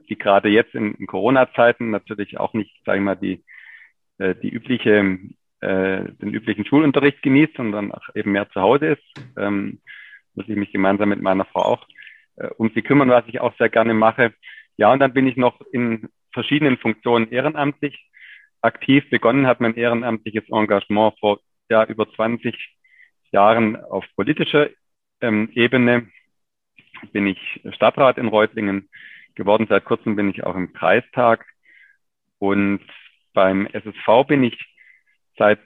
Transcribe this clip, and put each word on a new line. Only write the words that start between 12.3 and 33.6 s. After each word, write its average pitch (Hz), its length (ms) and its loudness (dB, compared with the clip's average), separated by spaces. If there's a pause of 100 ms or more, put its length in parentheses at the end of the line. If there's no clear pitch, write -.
äh, - 120 -10 (100)
um 113 180 -2
sie 113 60 -2
kümmern, 139 280 2
was 123 180 4
ich 113 120 -10
auch 123 180 -4
sehr 117 120 0
gerne 113 240 2
mache. 110 400 2 (420)
Ja, 104 160 4
und 135 80 2
dann 135 140 2
bin 135 140 2
ich 127 100 -4
noch 123 240 0 (100)
in 117 380 -4 (240)
verschiedenen 139 440 0
Funktionen 117 540 -2
ehrenamtlich 143 680 -4 (640)
aktiv. - 480 2
Begonnen 127 380 2
hat 123 140 0
mein 113 140 0
ehrenamtliches 117 720 -4
Engagement 107 720 0
vor, 104 200 0 (300)
ja, 110 160 4
über 110 260 -4
zwanzig 113 640 -6 (560)
Jahren 110 460 4
auf - 260 -8 (140)
politischer, 147 520 0 (520)
ähm, 110 320 -2
Ebene. 120 540 2 (1040)
Bin 101 160 -2
ich - 340 -8 (140)
Stadtrat 123 420 2
in 123 120 -4
Reutlingen 107 580 0 (480)
geworden. 104 320 0
Seit 101 160 0
kurzem 110 320 -4
bin 101 140 -2
ich - 160 -8
auch 90 100 -6
im 92 160 -6
Kreistag. 113 720 0 (920)
Und 101 420 -2 (540)
beim 95 320 2